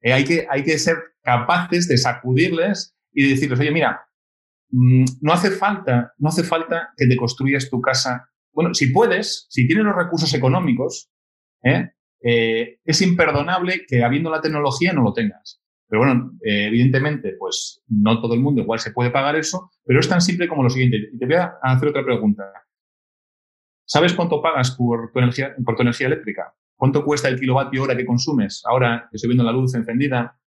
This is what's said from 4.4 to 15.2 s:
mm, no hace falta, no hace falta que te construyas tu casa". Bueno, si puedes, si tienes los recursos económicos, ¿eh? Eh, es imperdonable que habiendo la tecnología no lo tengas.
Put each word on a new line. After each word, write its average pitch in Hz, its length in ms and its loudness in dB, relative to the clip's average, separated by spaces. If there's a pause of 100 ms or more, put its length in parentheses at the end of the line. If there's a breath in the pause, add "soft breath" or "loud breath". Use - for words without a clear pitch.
mm, 127 340 6 (160)
no 147 140 2
hace 180 160 2
falta, 190 680 -2
no 147 120 0
hace 170 160 0
falta 165 520 -4
que 139 100 2
te 127 100 6
construyas 131 520 -2
tu 127 120 -4
casa". 127 500 -2 (240)
Bueno, 151 180 0
si 131 180 0
puedes, 202 600 0
si 123 160 0
tienes 214 180 0
los 202 100 0
recursos 170 380 -2
económicos, 135 760 -2 (520)
¿eh? 175 280 0 (320)
Eh, 113 600 0
es 160 180 0
imperdonable 175 840 0
que 123 160 0
habiendo 147 280 0
la 156 100 -2
tecnología 156 540 -2
no 139 80 2
lo 101 100 2
tengas. - 480 -6 (280)